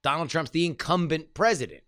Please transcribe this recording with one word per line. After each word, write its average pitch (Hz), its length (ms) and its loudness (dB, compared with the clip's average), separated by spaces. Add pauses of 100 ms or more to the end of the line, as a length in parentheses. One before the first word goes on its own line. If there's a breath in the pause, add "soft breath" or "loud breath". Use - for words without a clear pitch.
Donald 147 260 0
Trump's 160 220 -2
the 170 140 2
incumbent 160 680 0
president. 131 540 0